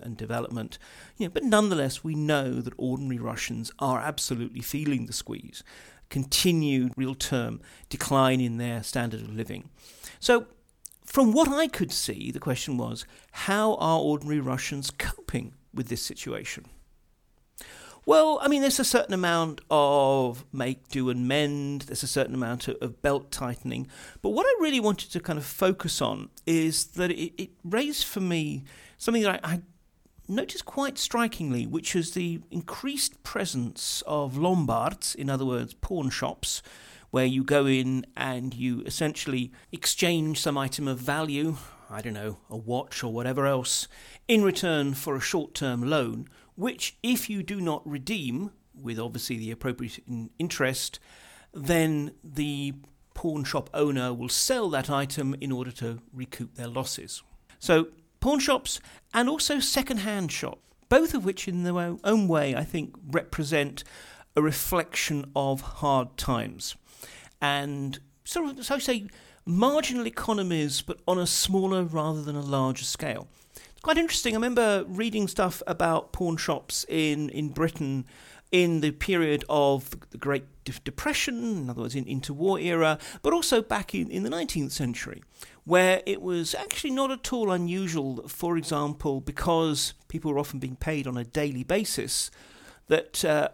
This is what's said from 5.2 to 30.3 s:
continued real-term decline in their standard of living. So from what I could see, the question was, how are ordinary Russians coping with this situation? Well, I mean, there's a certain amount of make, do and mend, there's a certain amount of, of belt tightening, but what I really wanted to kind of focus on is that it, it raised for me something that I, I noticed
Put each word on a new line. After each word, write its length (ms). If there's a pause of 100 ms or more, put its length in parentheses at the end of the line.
continued 840
real-term 640 (300)
decline 500
in 180
their 260
standard 380
of 120
living. 380 (480)
So 260 (640)
from 240
what 160
I 180
could 240
see, 380
the 100
question 380
was, 260 (280)
how 460
are 200
ordinary 420
Russians 520
coping 640 (180)
with 140
this 160
situation? 640 (1400)
Well, 380
I 40
mean, 140
there's 180
a 60
certain 300
amount 460 (100)
of 840
make, 360
do 200
and 180
mend, 540
there's 220
a 40
certain 280
amount 320
of, 120
of 220
belt 300
tightening, 560 (340)
but 80
what 160
I 160
really 180
wanted 320
to 80
kind 200
of 60
focus 540
on 300 (160)
is 400
that 240
it, 320
it 80 (140)
raised 400
for 180
me 440 (340)
something 240
that 200
I, 100
I 80 (640)
noticed 380